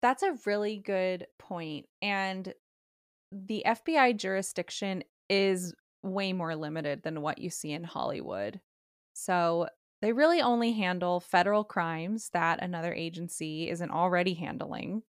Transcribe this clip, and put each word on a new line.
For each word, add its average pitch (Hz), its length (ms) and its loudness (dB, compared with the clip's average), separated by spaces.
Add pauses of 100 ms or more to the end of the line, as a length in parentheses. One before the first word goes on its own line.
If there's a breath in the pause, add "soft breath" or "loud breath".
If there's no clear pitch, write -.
That's 254 220 4
a 370 120 2 (120)
really 208 300 0
good 185 500 -2 (100)
point. 160 480 -8 (160)
And 190 500 -2 (800)
the 196 320 -4
F 226 220 2
B 320 120 2
I 247 160 8
jurisdiction 190 920 -4 (260)
is 190 460 2 (260)
way 190 320 -2
more 165 220 -2
limited 151 480 -4
than 156 180 -4
what 151 160 -2
you 175 140 -6
see - 200 -8
in 160 120 -6
Hollywood. - 760 -4 (540)
So 170 540 2 (340)
they 214 100 2
really 302 300 6
only 233 320 4
handle 180 460 2
federal 190 440 4
crimes 175 680 -4
that 165 300 2
another 175 300 -4
agency 165 760 -6
isn't 170 220 -4
already 180 420 2
handling. 170 760 -6